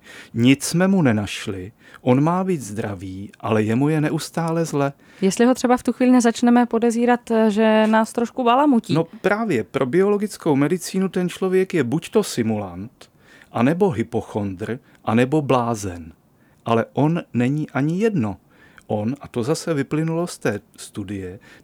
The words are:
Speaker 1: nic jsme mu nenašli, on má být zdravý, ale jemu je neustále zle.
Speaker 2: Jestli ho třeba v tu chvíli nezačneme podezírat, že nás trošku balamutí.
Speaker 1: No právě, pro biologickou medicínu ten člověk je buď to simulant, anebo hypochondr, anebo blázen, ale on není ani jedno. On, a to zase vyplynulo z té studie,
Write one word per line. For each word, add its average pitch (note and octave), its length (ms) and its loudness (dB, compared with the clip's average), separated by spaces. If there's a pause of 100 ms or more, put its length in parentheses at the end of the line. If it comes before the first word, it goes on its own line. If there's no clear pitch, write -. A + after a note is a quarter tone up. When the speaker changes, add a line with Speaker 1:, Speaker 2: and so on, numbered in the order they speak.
(340)
Speaker 1:
nic B2 300 4
jsme F3+ 240 0
mu F#3+ 140 2
nenašli, G#2 720 -2 (280)
on C3 220 2
má F3+ 220 0
být F3+ 180 -2
zdravý, G2 680 -8 (100)
ale A2 220 0
jemu A2+ 260 0
je D#3 120 0
neustále E3 640 -2
zle. C#3+ 280 -2 (280)
Speaker 2:
Jestli G3 260 2
ho B3+ 80 4
třeba B3 220 0
v - 60 -8
tu B3 100 0
chvíli B3+ 200 2
nezačneme A#3+ 540 4
podezírat, A#3 540 0 (280)
že G#3+ 380 4
nás A3 260 2
trošku A#3+ 320 -4
balamutí. B3 500 2
Speaker 1:
No E3 120 0 (140)
právě, F#3+ 440 0
pro C#3 220 -2
biologickou F#3+ 680 0
medicínu F3 520 0
ten F3+ 200 -2
člověk F#3 460 0
je D3+ 100 2
buď B2+ 260 -2
to G#3+ 120 2
simulant, G#2 880 -6 (420)
anebo E3 380 2
hypochondr, G#2+ 880 -6 (260)
anebo C3 380 2
blázen, G#2 680 -2 (560)
ale A2+ 240 2
on D#3 300 0 (100)
není C3+ 380 -2
ani D3+ 280 -2
jedno. D#3+ 380 -2 (500)
On, A2 340 -2
a - 80 -18
to A#2+ 140 -4
zase D#3+ 320 -4
vyplynulo D#3+ 520 -2
z - 120 -14
té G#2 220 -4 (160)
studie, F#2+ 640 -12 (260)